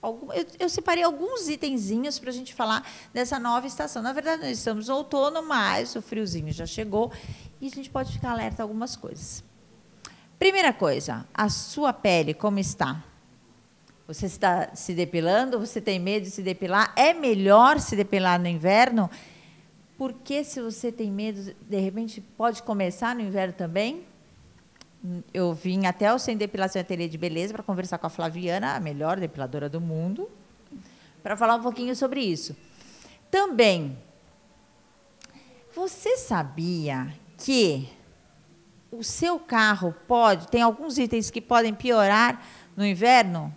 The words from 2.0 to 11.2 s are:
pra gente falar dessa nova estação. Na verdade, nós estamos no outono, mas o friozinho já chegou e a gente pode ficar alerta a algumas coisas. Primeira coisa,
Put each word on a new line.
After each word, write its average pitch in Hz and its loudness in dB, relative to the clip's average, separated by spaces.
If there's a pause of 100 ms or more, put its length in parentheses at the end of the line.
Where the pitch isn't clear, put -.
pra 247 -10
gente 254 -12
falar 220 -2 (280)
dessa 247 -2
nova 240 0
estação. 277 -6
Na 247 -4
verdade, 311 -2
nós 254 -4
estamos 220 -4
no 269 0
outono, 285 0
mas 240 0
o 226 -6
friozinho 170 -6
já 165 -8
chegou 214 -2 (480)
e 269 -10
a - -8
gente 262 -14
pode 262 -6
ficar - -6
alerta 226 -6
a 220 -4
algumas 220 -8
coisas. - -14 (960)
Primeira 370 4
coisa, 139 -2